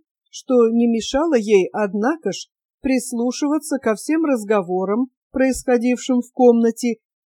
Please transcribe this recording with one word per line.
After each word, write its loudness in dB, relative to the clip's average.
что 2
не 2
мешало 0
ей, 2
однако -2
ж, -12
прислушиваться -2
ко -2
всем -2
разговорам, -2
происходившим 0
в -8
комнате, 2